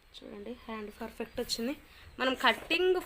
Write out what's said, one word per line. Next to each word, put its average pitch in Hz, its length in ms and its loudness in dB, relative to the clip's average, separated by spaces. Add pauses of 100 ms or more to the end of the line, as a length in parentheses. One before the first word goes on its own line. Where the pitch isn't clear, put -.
(180)
చూడండి. 208 340 -10 (140)
హ్యాండ్ 214 340 -8
పర్ఫెక్ట్ 226 440 -8
వచ్చింది. 240 300 -2 (460)
మనం 262 140 2 (100)
కటింగ్ 339 640 4